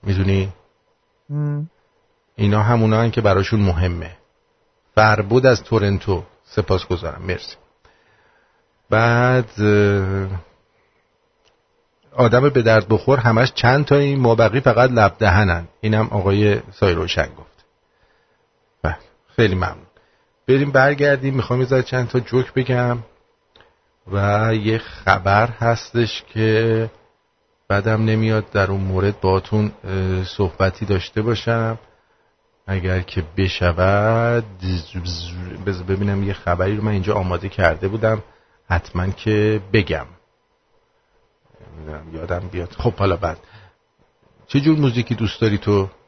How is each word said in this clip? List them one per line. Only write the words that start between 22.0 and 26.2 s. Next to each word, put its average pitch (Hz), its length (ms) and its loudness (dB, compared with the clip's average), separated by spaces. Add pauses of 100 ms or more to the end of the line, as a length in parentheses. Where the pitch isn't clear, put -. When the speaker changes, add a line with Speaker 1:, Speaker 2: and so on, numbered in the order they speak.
Speaker 1:
تا 127 120 0
جوک 123 340 -2
بگم 123 440 0 (1120)
و 104 440 2
یه 110 220 0
خبر 98 680 0
هستش 117 760 -2 (100)